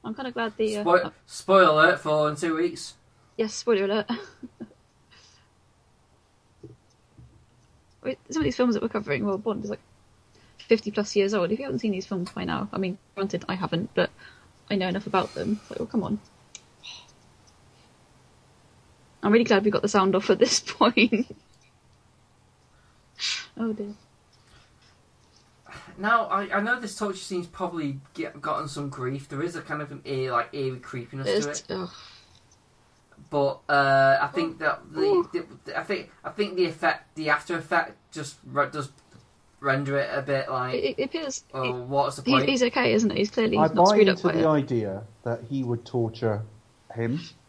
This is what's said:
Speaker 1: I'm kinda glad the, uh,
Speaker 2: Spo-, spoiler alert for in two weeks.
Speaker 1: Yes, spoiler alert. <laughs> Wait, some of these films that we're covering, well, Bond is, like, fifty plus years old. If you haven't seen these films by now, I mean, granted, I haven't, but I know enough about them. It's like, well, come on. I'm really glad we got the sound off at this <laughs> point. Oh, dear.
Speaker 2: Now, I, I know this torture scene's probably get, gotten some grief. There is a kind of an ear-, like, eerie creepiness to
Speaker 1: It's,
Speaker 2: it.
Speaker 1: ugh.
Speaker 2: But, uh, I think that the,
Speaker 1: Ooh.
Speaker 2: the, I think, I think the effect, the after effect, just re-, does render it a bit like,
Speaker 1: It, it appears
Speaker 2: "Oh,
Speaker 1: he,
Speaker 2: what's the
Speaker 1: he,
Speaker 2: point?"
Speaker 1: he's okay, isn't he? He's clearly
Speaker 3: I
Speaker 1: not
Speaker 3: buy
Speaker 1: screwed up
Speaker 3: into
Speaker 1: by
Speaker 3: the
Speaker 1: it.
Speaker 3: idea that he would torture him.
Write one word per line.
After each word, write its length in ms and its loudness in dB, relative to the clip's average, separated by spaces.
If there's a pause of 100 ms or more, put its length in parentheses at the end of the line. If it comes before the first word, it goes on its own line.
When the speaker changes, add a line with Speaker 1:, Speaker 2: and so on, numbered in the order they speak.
Speaker 1:
I'm 100 -6
kinda 180 -8
glad 240 -6
the, 220 0
uh, 60 -4
Speaker 2:
Spo-, 280 4 (140)
spoiler 440 6
alert 300 6
for 280 2
in 80 -4
two 200 -2
weeks. 380 -4 (420)
Speaker 1:
Yes, 180 -2
spoiler 300 0
alert. 260 0
<laughs> 80 -2 (3750)
Wait, 160 -8 (120)
some 120 -4
of 20 0
these 120 0
films 180 2
that 80 -2
we're 60 -4
covering, 360 -2
well, 140 0
Bond 260 -4
is, 60 -8
like, 100 -8 (760)
fifty 320 2
plus 260 -2
years 160 4
old. 180 0
If 80 0
you 60 -8
haven't 140 -4
seen 140 -2
these 140 -4
films 240 -6
by 140 -8
now, 280 -4
I 60 -6
mean, 200 -4 (160)
granted, 340 -4
I 60 -4
haven't, 400 -4
but 160 2 (600)
I 60 0
know 120 -2
enough 180 -4
about 280 -2
them. 280 -4
It's 80 -20
like, 100 -10
well, 60 -4
come 180 -2
on. 140 -4 (3000)
I'm 100 4
really 120 6
glad 200 4
we 60 4
got 100 -2
the 80 -2
sound 260 4
off 140 0
at 100 4
this 220 4
<laughs> 60 -14
point. 680 2 (2250)
Oh, 160 -4
dear. 220 -10 (2000)
Speaker 2:
Now, 300 2
I, 320 -2
I 20 4
know 200 0
this 160 -10
torture 200 -4
scene's 300 -6
probably 540 -6 (120)
get, 300 -10
gotten 260 -4
some 220 -6
grief. 380 -6
There 140 -6
is 140 -6
a 60 -10
kind 180 -8
of 120 -10
an 120 -16
ear-, 280 -4
like, 200 0
eerie 280 -4
creepiness 460 -10
to 240 0
Speaker 1:
It's, 100 -6
Speaker 2:
it. 100 -20
Speaker 1:
ugh. 200 -6 (1400)
Speaker 2:
But, 380 0
uh, 520 6
I 80 0
think 300 -4
that 220 -2 (120)
the, 80 -4
Speaker 1:
Ooh. 320 2
Speaker 2:
the, 460 -8
I 60 -6
think, 260 -6 (140)
I 60 -10
think 260 -4
the 100 2
effect, 480 -4
the 160 -4
after 260 0
effect, 360 -2 (200)
just 320 -12
re-, 260 0
does 200 -8 (720)
render 380 0
it 140 -2
a 80 -2
bit 300 -2
like, 240 -4
Speaker 1:
It, 240 -2
it 60 0
appears 400 -8 (100)
Speaker 2:
"Oh, 80 -4
Speaker 1:
he, 100 -2
Speaker 2:
what's 440 -2
the 60 -12
Speaker 1:
he, 100 2
Speaker 2:
point?" 160 4
Speaker 1:
he's 160 2
okay, 280 2
isn't 180 4
he? 80 -2
He's 120 0
clearly 260 0
Speaker 3:
I 120 4
Speaker 1:
not 80 -2
Speaker 3:
buy 100 8
Speaker 1:
screwed 220 8
up 80 2
Speaker 3:
into 120 0
Speaker 1:
by 60 2
Speaker 3:
the 60 0
Speaker 1:
it. 60 4
Speaker 3:
idea 560 0 (200)
that 260 -4
he 160 -4
would 220 -4
torture 560 -2 (520)
him. 260 -2 (280)